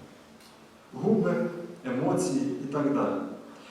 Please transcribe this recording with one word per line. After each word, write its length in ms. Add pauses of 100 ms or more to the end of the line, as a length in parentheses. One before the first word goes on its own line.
(960)
Губи, 400 (500)
емоції 800
і 80
так 220
далі. 260 (500)